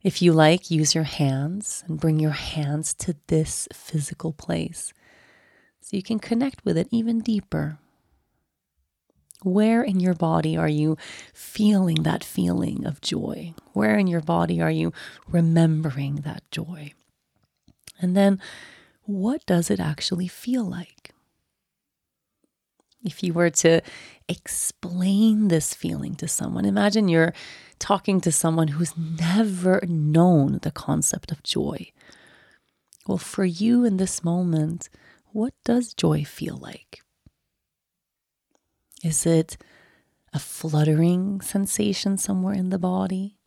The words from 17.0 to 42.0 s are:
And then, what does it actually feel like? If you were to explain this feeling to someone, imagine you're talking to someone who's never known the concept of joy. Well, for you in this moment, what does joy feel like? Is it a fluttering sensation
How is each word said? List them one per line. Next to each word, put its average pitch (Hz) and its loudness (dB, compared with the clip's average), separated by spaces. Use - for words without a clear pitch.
And 180 0
then, 196 6
what 208 -4
does 170 2
it 190 0
actually 175 -4
feel 240 -4
like? 175 -12
If 185 -8
you 175 -2
were 170 4
to 165 6
explain 196 0
this 160 2
feeling 156 -6
to 165 -8
someone, - -2
imagine 202 2
you're 165 4
talking 190 0
to 165 2
someone 160 2
who's 160 -4
never 180 0
known 156 4
the 151 -2
concept - -4
of 156 -8
joy. - -6
Well, 190 -4
for - -4
you 220 2
in 196 2
this 185 -2
moment, 170 -2
what 214 -4
does 240 0
joy 151 0
feel - -10
like? - -18
Is 160 -2
it 165 2
a 147 -4
fluttering 165 0
sensation 196 -2